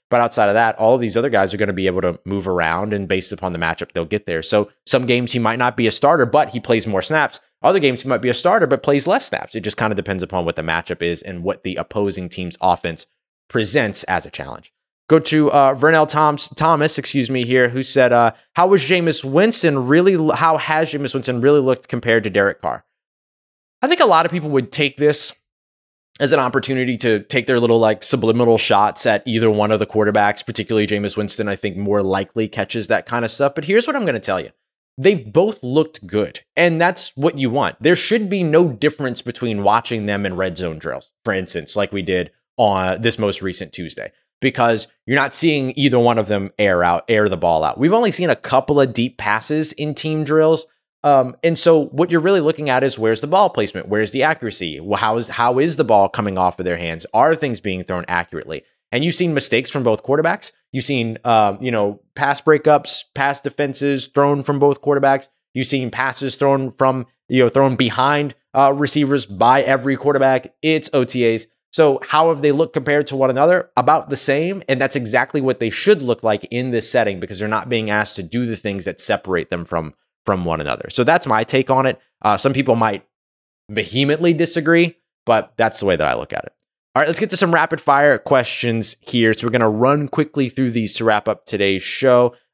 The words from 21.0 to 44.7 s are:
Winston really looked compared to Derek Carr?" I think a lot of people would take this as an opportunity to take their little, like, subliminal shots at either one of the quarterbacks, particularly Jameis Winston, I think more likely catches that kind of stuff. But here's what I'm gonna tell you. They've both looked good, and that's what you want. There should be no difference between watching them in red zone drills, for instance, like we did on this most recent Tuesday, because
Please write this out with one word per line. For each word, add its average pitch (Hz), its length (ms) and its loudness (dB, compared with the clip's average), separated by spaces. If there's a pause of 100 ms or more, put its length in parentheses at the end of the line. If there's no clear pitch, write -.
Winston 127 260 -4
really 143 200 6
looked 127 260 -2
compared 113 380 0
to 107 40 -6
Derek 98 320 0
Carr?" 67 240 -6 (960)
I 262 60 0
think 349 140 2
a 294 40 4
lot 170 220 4
of 165 40 -12
people 151 200 -6
would 135 200 0
take 143 260 -4
this 147 360 0 (840)
as 135 120 0
an 143 80 4
opportunity 127 580 -2
to 110 240 0
take 120 260 -4
their 127 120 2
little, 117 200 4
like, 110 240 2
subliminal 117 560 2
shots 104 480 0
at 104 180 2
either 113 240 0
one 104 220 0
of 107 80 2
the 104 80 -2
quarterbacks, 104 580 0
particularly 107 400 -2
Jameis 101 320 -4
Winston, 104 300 -4
I 98 80 -4
think 95 200 -6
more 101 280 -2
likely 98 440 -2
catches 104 400 -6
that 104 200 -2
kind 117 180 -4
of 113 60 -6
stuff. 139 240 -2
But 151 100 -6
here's 208 220 0
what 294 80 -2
I'm 247 100 -4
gonna 127 140 -2
tell 92 200 -4
you. 76 120 -10 (460)
They've 151 280 2
both 180 380 0
looked 143 420 -2
good, 98 360 -4 (140)
and 165 240 2
that's 175 380 -2
what 143 200 0
you 131 120 -2
want. 117 320 -4
There 165 140 4
should 208 340 -2
be 190 140 -2
no 165 240 4
difference 139 560 -4
between 113 400 -4
watching 110 420 0
them 101 180 -2
in 92 120 -4
red 90 200 -4
zone 82 220 -6
drills, 69 340 -10 (120)
for 107 100 -2
instance, 92 420 -8
like 101 160 -4
we 98 120 -6
did 90 260 -2 (280)
on 98 440 0
this 113 160 -2
most 101 240 -2
recent 95 320 -10
Tuesday, 73 380 -12 (300)
because 120 460 0 (180)